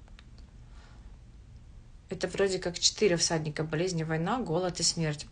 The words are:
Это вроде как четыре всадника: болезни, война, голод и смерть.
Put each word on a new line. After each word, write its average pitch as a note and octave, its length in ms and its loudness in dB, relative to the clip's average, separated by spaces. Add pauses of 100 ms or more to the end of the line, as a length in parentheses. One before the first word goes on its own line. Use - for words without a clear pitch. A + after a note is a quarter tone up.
(2000)
Это F3+ 180 -2
вроде F#3+ 320 4
как E3+ 200 -2
четыре - 360 6
всадника: D#3+ 480 2
болезни, D#3+ 400 0
война, E3 360 2
голод F3 400 0
и E3+ 40 0
смерть. D3+ 480 2